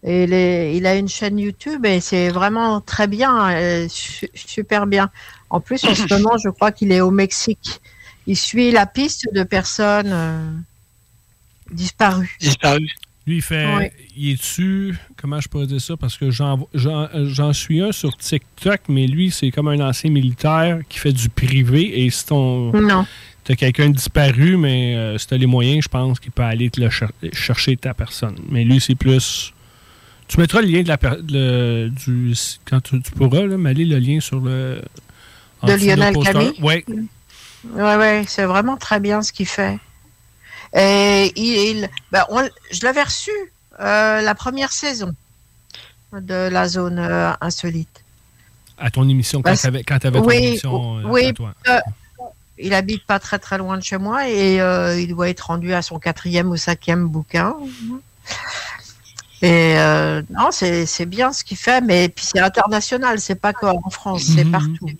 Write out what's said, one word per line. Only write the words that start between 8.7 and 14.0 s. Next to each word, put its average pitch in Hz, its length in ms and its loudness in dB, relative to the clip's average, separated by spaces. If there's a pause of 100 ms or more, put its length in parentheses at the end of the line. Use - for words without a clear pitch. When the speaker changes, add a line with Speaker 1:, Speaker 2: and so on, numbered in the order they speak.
Speaker 1:
la 214 140 4
piste 269 480 -4
de 190 100 2
personnes, 208 680 0
euh, 160 380 -4 (1200)
disparues. 185 720 0
Speaker 2:
Disparues. 151 480 2 (360)
Speaker 3:
Lui, 165 120 -2
il 160 40 -2
fait, 156 240 -2 (120)
Speaker 1:
Oui. 101 80 0 (320)